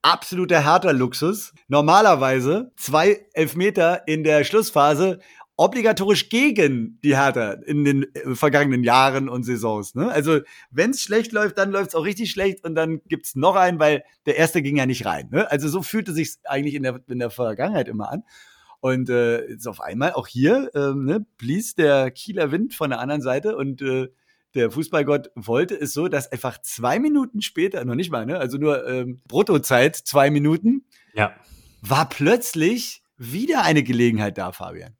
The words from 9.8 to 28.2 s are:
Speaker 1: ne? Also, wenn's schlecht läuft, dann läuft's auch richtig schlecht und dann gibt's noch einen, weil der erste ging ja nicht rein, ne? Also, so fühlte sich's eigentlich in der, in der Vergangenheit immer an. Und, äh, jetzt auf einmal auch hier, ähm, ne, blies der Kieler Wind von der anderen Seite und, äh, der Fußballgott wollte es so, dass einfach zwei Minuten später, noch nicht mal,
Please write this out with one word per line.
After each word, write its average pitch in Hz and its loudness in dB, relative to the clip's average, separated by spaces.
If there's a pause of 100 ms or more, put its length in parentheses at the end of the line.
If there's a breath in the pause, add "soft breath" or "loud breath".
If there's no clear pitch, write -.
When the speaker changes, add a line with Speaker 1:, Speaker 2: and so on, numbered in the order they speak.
Speaker 1:
ne? 135 -4
Also, 151 2 (280 loud breath)
wenn's 208 -2
schlecht 226 -2
läuft, 214 -2
dann 196 0
läuft's 196 -4
auch 160 -2
richtig 202 -6
schlecht 190 -4
und 165 -8
dann 160 -2
gibt's - -8
noch 165 2
einen, 180 2
weil 151 2 (240 soft breath)
der 131 0
erste 160 2
ging 139 -2
ja 131 2
nicht 123 -2
rein, 78 -4
ne? 180 0
Also, 147 -2
so 165 -4
fühlte 208 -6
sich's 156 -6
eigentlich 143 -4
in 139 -6
der, 131 -4
in 123 -8
der 120 -4
Vergangenheit 123 -4
immer 107 -8
an. 170 -8 (560 soft breath)
Und, 131 -2
äh, 120 0
jetzt 113 -14
auf 104 -12
einmal 120 -4
auch 131 -6
hier, 165 0
ähm, 139 -2
ne, 196 -2 (140)
blies 156 -6
der 139 2
Kieler 170 -4
Wind 196 -2
von 143 -4
der 120 -4
anderen 139 -4
Seite 143 -2
und, 139 -6
äh, 131 -2 (460)
der 117 2
Fußballgott 143 -2
wollte 120 -2
es 147 -6
so, 160 -2
dass 143 -4
einfach 123 -8
zwei 123 -2
Minuten 269 -2
später, 185 -4
noch 123 -2
nicht 170 -4
mal, 117 -4